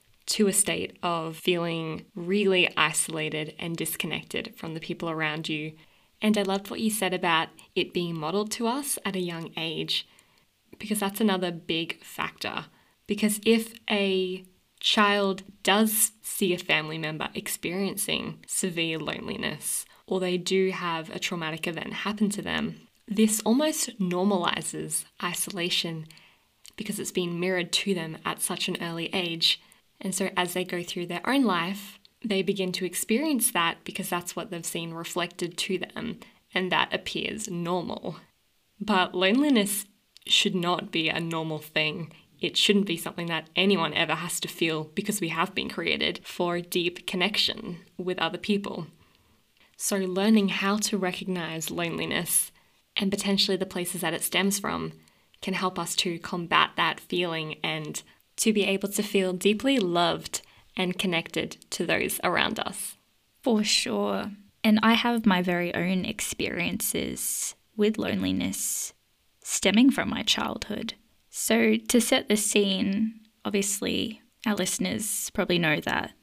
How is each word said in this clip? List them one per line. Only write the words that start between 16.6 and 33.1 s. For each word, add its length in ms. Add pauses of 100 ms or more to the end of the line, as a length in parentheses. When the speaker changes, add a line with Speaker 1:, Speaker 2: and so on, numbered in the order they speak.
Speaker 1:
member 360
experiencing 1120
severe 500
loneliness, 880 (220)
or 120
they 180
do 340
have 380
a 100
traumatic 480
event 260
happen 360
to 120
them, 460 (200)
this 340
almost 580
normalizes 1040 (180)
isolation 840 (680)
because 220
it's 120
been 280
mirrored 340
to 200
them 300
at 180
such 280
an 120
early 320
age. 480 (380)
And 160
so 200
as 180
they 100
go 180
through 260
their 220
own 140
life, 560 (240)
they 180
begin 300
to 140
experience 640